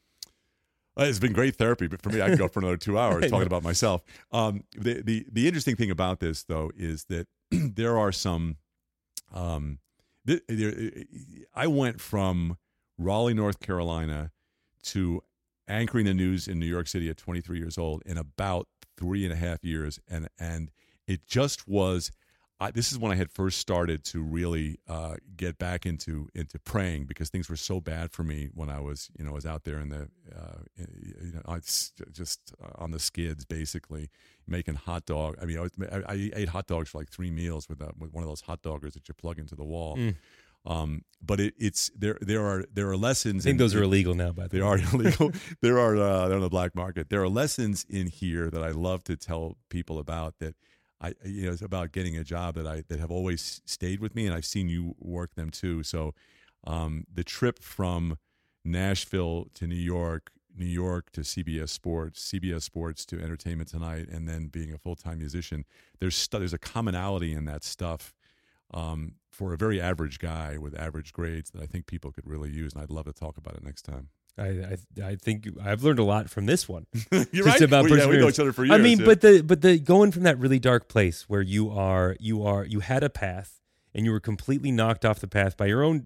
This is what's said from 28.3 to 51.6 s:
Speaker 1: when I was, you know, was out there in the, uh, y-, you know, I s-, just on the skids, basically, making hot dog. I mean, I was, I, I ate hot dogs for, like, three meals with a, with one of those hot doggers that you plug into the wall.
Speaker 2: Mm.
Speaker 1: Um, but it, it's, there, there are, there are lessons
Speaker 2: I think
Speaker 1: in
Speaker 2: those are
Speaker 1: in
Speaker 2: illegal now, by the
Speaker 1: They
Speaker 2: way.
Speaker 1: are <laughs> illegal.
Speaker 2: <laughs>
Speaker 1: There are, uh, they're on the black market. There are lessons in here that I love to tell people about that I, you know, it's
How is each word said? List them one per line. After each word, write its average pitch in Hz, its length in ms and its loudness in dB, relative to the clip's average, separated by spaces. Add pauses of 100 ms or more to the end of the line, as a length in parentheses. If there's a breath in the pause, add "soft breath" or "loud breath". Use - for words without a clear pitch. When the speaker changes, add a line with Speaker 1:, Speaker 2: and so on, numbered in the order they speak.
Speaker 1:
when 78 160 -10
I 71 100 -10
was, 71 300 -10 (100)
you 78 60 -10
know, 73 80 -8
was 73 120 -10
out 80 200 -10
there 73 140 -8
in 73 100 -8
the, 73 140 -10 (300)
uh, 82 260 -16 (200)
y-, 87 60 -12 (360)
you 87 120 -12
know, 82 120 -12
I 85 120 -8
s-, - 340 -6 (220)
just - 400 -12 (220)
on 82 160 -10
the 80 80 -8
skids, 80 440 -6
basically, 78 640 -10 (380 soft breath)
making 85 280 -6
hot 85 300 -8
dog. 78 360 -4
I 87 40 -8
mean, 82 120 -4
I 82 60 -6
was, 90 80 -6 (200)
I, 95 220 -6
I 101 200 -4
ate 104 140 -4
hot 87 200 -6
dogs 82 220 -4
for, 78 100 -12
like, 76 100 -12
three 90 200 -8
meals 82 380 -6
with 73 140 -12
a, 76 180 -12
with 80 140 -14
one 82 100 -8
of 80 60 -8
those 76 120 -12
hot 82 220 -12
doggers 73 300 -8
that - 160 -20
you - 60 -12
plug 82 220 -10
into 78 180 -12
the 73 100 -12
wall. 80 320 -8
Speaker 2:
Mm. 113 180 -2 (500 soft breath)
Speaker 1:
Um, 78 380 -4 (180)
but 101 200 0
it, 104 180 0
it's, - 340 -2
there, 104 280 -2
there 104 240 0
are, 98 180 -2 (100)
there 101 160 -2
are 95 80 0
lessons 107 460 0
Speaker 2:
I 135 60 2
think 139 60 4
Speaker 1:
in - 20 2
Speaker 2:
those 117 180 6
are 107 40 4
Speaker 1:
in 104 40 6
Speaker 2:
illegal 95 320 4
now, 87 160 -2
by 87 120 -8
the 92 160 -2
Speaker 1:
They - 20 2
Speaker 2:
way. 98 80 2
Speaker 1:
are 98 80 6
<laughs> 92 160 0
illegal. 147 400 4 (120)
Speaker 2:
<laughs> - 160 -16
Speaker 1:
There 120 160 6
are, 113 200 6
uh, 98 320 4
they're 95 80 2
on 98 40 0
the 92 80 0
black 90 240 0
market. 90 360 -6
There 101 120 2
are 92 80 2
lessons 110 600 -2
in 95 180 -2
here 85 420 -4
that 80 140 -6
I 80 80 -4
love 90 320 -4
to 85 140 -6
tell 82 400 -8 (120)
people 82 300 -8
about 80 400 -8
that 80 160 -10 (460)
I, 85 120 -8 (120)
you 98 200 -8
know, 90 60 -2
it's 87 100 -6